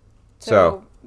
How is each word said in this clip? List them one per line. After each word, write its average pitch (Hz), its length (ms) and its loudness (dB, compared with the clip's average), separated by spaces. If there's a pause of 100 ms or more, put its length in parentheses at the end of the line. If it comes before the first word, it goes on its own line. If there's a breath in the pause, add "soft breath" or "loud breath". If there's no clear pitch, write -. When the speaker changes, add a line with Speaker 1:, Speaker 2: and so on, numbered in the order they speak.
(380)
Speaker 1:
So. - 120 -12
Speaker 2:
So, 95 340 0 (220)